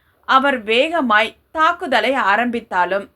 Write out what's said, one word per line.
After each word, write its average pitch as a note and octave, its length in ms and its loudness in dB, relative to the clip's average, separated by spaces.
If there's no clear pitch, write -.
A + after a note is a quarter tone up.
அவர் C4 380 2
வேகமாய் A3+ 720 0
தாக்குதலை D#4 640 0
ஆரம்பித்தாலும் G3+ 1040 -2